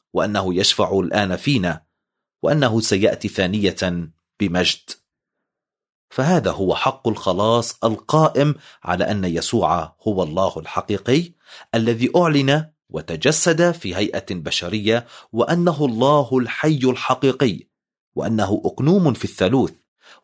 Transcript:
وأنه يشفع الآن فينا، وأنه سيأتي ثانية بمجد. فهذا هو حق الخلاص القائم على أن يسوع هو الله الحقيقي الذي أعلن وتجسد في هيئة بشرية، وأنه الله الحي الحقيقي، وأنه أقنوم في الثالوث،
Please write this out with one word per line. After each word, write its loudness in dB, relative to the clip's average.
وأنه -2
يشفع 0
الآن -2
فينا، -2
وأنه 2
سيأتي 2
ثانية -2
بمجد. -2
فهذا 0
هو 0
حق -2
الخلاص 0
القائم 2
على -2
أن -2
يسوع -2
هو 0
الله -2
الحقيقي -2
الذي 0
أعلن 2
وتجسد 0
في -6
هيئة -4
بشرية، -4
وأنه 0
الله 2
الحي 0
الحقيقي، 0
وأنه -2
أقنوم 2
في -6
الثالوث، 0